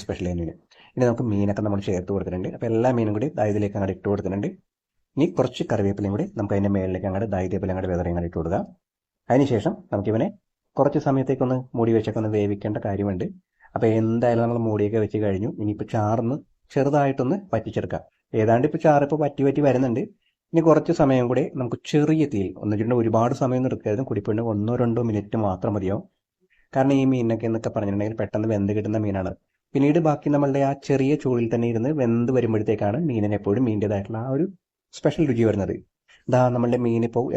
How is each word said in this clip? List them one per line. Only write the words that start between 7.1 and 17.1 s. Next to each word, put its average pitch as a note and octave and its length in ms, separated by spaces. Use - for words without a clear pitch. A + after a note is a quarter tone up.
അങ്ങോട്ട് G2 240
ദാ F#2 140
ഇതേപോലെ F#2+ 260
അങ്ങോട്ട് F#2 180
വിതറി F2 200
അങ്ങോട്ട് F2 180
ഇട്ട് F2 100
കൊടുക്കാം. E2 240
അതിനുശേഷം B2+ 440
നമുക്കിവനെ A2 360
കുറച്ച് C#3+ 300
സമയത്തേക്കൊന്ന് C3 520
മൂടി A2+ 180
വെച്ചൊക്കെ A2 260
ഒന്ന് G#2+ 140
വേവിക്കേണ്ട G#2 500
കാര്യമുണ്ട്. G2+ 400
അപ്പോൾ A#2 140
എന്തായാലും A#2 440
നമ്മൾ A#2+ 220
മൂടിയൊക്കെ G#2+ 380
വെച്ച് G#2+ 200
കഴിഞ്ഞു. G2 260
ഇനിയിപ്പോൾ G#2 320
ചാറൊന്ന് A#2 420
ചെറുതായിട്ടൊന്ന് C#3 640